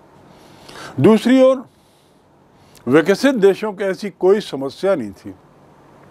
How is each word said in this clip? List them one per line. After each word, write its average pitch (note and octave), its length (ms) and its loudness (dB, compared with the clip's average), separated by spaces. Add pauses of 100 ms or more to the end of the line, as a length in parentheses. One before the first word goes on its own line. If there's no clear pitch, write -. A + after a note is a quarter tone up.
(1000)
दूसरी A3+ 420 4
ओर C4 240 2 (1200)
विकसित F3+ 480 2
देशों G3 380 0
की G3 100 -10
ऐसी G3 260 -6
कोई F#3+ 300 0
समस्या C#3+ 560 -6
नहीं A2 160 -8
थी F#2+ 240 -20 (760)